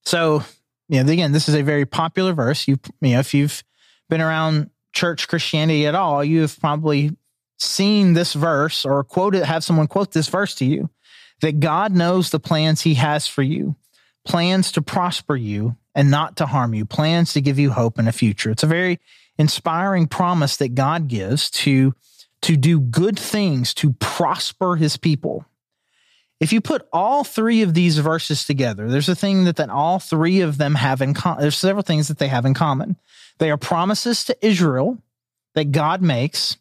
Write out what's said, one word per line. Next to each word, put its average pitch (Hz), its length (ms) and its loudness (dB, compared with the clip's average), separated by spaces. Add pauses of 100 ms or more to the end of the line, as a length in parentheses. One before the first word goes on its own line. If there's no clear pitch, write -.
So, 160 360 2 (460)
you 131 160 2
know, 151 80 4
again, 165 200 2
this 151 180 0
is 151 40 4
a 147 80 2
very 143 220 0
popular 175 480 -2
verse. 135 340 -2
You, 139 120 2 (240)
you 131 100 2
know, 123 80 4
if - 140 -4
you've 143 280 0 (460)
been 160 140 0
around 160 480 0 (240)
church 170 340 -2
Christianity 156 580 0
at 147 80 0
all, 151 300 0
you 160 160 2
have 151 180 -2
probably 151 560 0 (440)
seen 196 560 2
this 175 200 0
verse 151 520 0
or 139 160 0
quoted, 190 420 0
have 160 200 -2
someone 156 240 2
quote 202 240 -2
this 156 160 0
verse 190 260 -2
to 131 100 -4
you, 139 240 0 (520)
that 151 180 0
God 170 340 0
knows 180 380 2
the 151 100 -2
plans 156 420 0
he 160 120 2
has 147 320 0
for - 160 -4
you, 139 320 -2 (500)
plans 180 480 0
to 165 80 0
prosper 175 540 -2
you 110 420 -4 (180)
and 143 160 4
not 147 260 0
to 156 100 -2
harm 127 260 0
you, 107 140 -4
plans 165 460 0
to 151 80 0
give 139 180 0
you 143 120 4
hope 117 280 0
and 113 100 2
a 113 40 0
future. 110 380 0
It's 113 120 -2
a 156 60 2
very 175 320 0 (360)
inspiring 170 680 0
promise 175 520 0
that 123 180 -2
God 147 320 0
gives 113 420 -2
to, 135 440 2 (480)
to 165 140 2
do 151 240 4
good 165 380 0
things, 156 560 -2
to 143 200 0
prosper - 840 -2
his 151 200 0
people. - 480 -4 (960)
If 160 120 0
you 226 80 4
put - 320 -4
all 233 320 0
three 226 380 0
of 175 120 2
these 170 240 2
verses 156 460 -2
together, 117 440 -2
there's 139 200 0
a 180 80 0
thing 190 300 2
that, 165 100 0
that 143 140 -2
all 156 280 0
three 165 440 0
of 151 160 -2
them 147 180 0
have 131 260 0
in 135 120 0
com-, 135 260 -4
there's 147 180 0
several 196 240 0
things 151 240 -2
that 151 120 -6
they 143 100 -2
have 127 180 -2
in 135 80 2
common. 147 420 -2 (420)
They 160 120 0
are 147 60 0
promises 196 680 -2
to 247 200 -2
Israel 175 560 2 (540)
that 147 160 0
God 160 280 0
makes 147 600 -2